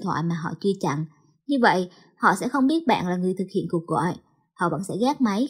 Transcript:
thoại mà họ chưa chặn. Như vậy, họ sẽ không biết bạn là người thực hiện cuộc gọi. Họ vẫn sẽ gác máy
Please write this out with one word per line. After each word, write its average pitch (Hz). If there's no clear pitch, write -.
thoại 160
mà 170
họ 160
chưa 196
chặn. 151
Như 277
vậy, 180
họ 190
sẽ 226
không 262
biết 330
bạn 214
là 180
người 185
thực 190
hiện 175
cuộc 170
gọi. 165
Họ 170
vẫn 165
sẽ 156
gác 262
máy 226